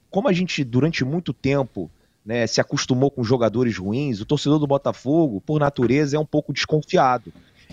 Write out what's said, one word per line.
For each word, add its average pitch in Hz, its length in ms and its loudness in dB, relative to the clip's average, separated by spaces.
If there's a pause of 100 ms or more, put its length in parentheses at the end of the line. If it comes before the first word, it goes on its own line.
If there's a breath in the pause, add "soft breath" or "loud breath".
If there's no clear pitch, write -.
como 208 180 0
a 196 60 4
gente, 170 300 -2
durante 127 420 0
muito 160 260 -4
tempo, 131 600 -4 (340)
né, 113 220 -2
se - 120 2
acostumou 135 520 0
com 123 120 -6
jogadores 113 540 2
ruins, 107 420 -4
o 107 60 -10
torcedor 147 320 0
do 147 80 0
Botafogo, 135 760 0
por 151 180 -2
natureza, 143 580 2
é - 20 0
um 156 60 -4
pouco - 260 -2
desconfiado. 139 800 0 (420 loud breath)